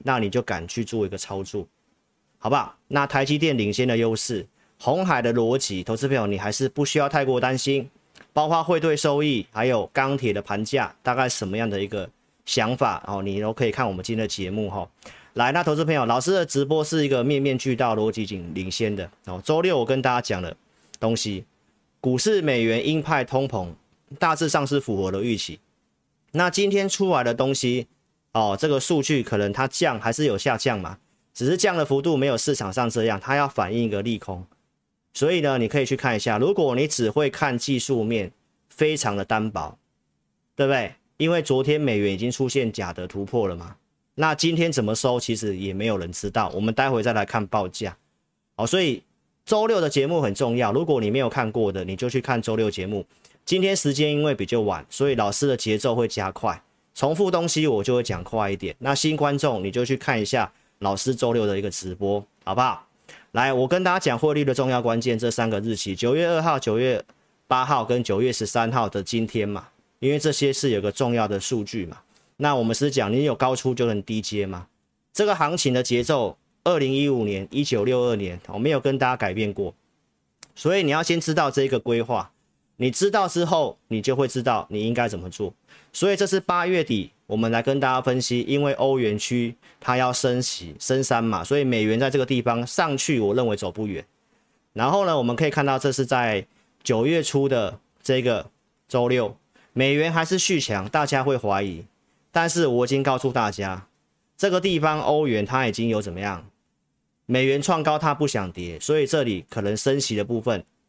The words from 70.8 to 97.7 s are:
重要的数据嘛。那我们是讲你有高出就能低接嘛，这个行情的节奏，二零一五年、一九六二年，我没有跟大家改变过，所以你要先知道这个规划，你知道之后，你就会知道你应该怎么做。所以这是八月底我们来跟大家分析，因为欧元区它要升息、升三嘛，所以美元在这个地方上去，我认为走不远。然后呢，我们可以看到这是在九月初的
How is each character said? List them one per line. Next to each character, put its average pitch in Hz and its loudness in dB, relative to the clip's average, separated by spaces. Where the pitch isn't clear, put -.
重 120 0
要 110 2
的 98 -2
数 107 -2
据 101 -6
嘛。 82 -14
那 143 0
我 123 2
们 113 2
是 143 0
讲 120 0
你 131 2
有 135 0
高 131 0
出 131 -2
就 120 0
能 104 -2
低 110 -4
接 104 -4
嘛， 90 -10
这 214 2
个 208 4
行 160 0
情 127 2
的 127 2
节 120 2
奏， 120 0
二 175 4
零 135 0
一 143 2
五 123 2
年、 98 -4
一 139 0
九 113 0
六 127 2
二 120 2
年， 90 -4
我 95 -8
没 127 0
有 147 2
跟 135 0
大 127 2
家 127 0
改 98 -2
变 104 -2
过， 98 -6
所 175 0
以 196 2
你 147 2
要 156 2
先 170 0
知 160 0
道 151 2
这 135 2
个 131 0
规 117 0
划， 110 -4
你 123 0
知 196 2
道 196 2
之 170 0
后， 156 0
你 110 -2
就 131 0
会 135 2
知 127 -4
道 117 0
你 107 -2
应 117 0
该 120 0
怎 98 -8
么 90 -10
做。 92 -6
所 196 2
以 - 2
这 196 0
是 190 2
八 175 0
月 175 2
底 101 -2
我 107 -4
们 113 2
来 117 2
跟 135 0
大 131 2
家 127 0
分 127 0
析， 123 0
因 143 0
为 139 2
欧 135 2
元 107 0
区 120 -2
它 123 0
要 127 2
升 123 0
息、 85 -6
升 131 0
三 120 2
嘛， 101 0
所 143 0
以 143 2
美 120 2
元 110 2
在 135 2
这 135 0
个 131 2
地 123 0
方 117 0
上 151 -2
去， 131 0
我 104 2
认 123 2
为 104 0
走 90 -4
不 107 -4
远。 85 -8
然 117 0
后 196 2
呢， 160 2
我 120 2
们 120 0
可 160 0
以 147 2
看 139 0
到 135 2
这 135 0
是 131 0
在 113 0
九 117 2
月 160 2
初 139 2
的 110 0